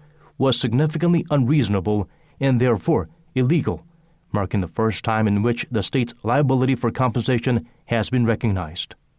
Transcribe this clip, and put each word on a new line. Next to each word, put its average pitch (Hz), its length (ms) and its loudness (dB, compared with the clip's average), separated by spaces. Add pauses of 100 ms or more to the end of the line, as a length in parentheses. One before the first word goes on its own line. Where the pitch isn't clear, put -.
(400)
was 135 200 2
significantly 156 720 0
unreasonable 107 800 0 (300)
and 131 200 2
therefore 120 500 2 (260)
illegal, 127 500 0 (460)
marking 101 300 0
the 87 60 -2
first 110 360 -2
time 110 240 0
in 101 160 2
which 120 260 -2
the 110 140 -2
state's - 400 -4
liability 131 500 2
for 123 160 -2
compensation 120 800 -2 (180)
has 113 240 -2
been 123 160 0
recognized. 95 720 -2 (240)